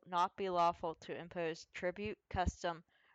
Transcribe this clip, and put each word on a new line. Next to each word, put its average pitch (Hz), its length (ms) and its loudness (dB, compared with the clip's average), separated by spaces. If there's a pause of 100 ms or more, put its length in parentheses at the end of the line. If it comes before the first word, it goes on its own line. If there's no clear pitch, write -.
not 180 280 2
be 196 120 0
lawful 170 520 4
to 135 180 -6
impose 165 560 -4
tribute, 196 440 -4 (120)
custom, 175 540 -2 (300)